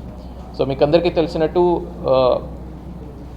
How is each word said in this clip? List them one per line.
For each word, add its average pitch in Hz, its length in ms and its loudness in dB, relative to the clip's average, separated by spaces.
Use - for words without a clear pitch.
So 135 80 2
మీకు 135 180 2
అందరికీ 165 240 4
తెలిసినట్టు, 170 720 2
ఆ, 131 300 4